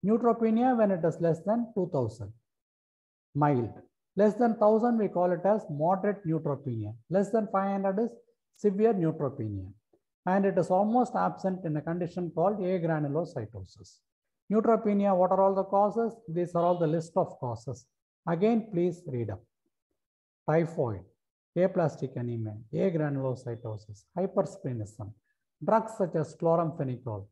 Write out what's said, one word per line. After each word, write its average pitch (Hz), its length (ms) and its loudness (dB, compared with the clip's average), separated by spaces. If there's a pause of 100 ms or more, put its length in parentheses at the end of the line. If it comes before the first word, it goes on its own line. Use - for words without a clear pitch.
Neutropenia 226 720 2
when 214 160 4
it 170 120 -2
is 165 160 0
less 165 220 2
than 233 320 -2
two 180 180 -2
thousand, 110 400 -4 (1000)
mild. 139 380 2 (420)
Less 202 200 4
than 220 220 2
thousand, 220 420 4
we 202 100 2
call 180 240 2
it 170 120 -4
as 208 240 4
moderate 180 560 0
neutropenia. 131 720 -4 (160)
Less 190 220 2
than 214 180 0
five 196 220 0
hundred 196 320 0
is 226 60 -4 (460)
severe 214 380 2
neutropenia. 120 800 -2 (560)
And 190 160 2
it 190 140 2
is 170 120 0
almost 214 440 2
absent 185 500 -2
in 151 120 -2
a 147 40 -2
condition 170 540 -6
called 196 240 0
agranulocytosis. 156 1400 -4 (540)
Neutropenia, 208 640 4
what 185 140 4
are 190 100 4
all 196 140 4
the 190 100 0
causes? 208 520 2 (120)
These 170 280 -4
are 170 80 2
all 175 140 4
the 165 80 2
list 160 300 0
of - 220 0
causes. 120 480 -8 (420)
Again, 214 440 2
please 175 340 0
read 120 240 -4
up. 101 120 -10 (1040)
Typhoid, 151 540 0 (540)
aplastic 175 600 0
anemia, 117 380 -6 (200)
agranulocytosis, 135 1300 -4 (140)
hypersplenism, 135 920 -4 (520)
drugs 220 320 2
such 175 200 -2
as 151 180 -2
chloramphenicol. 135 960 -2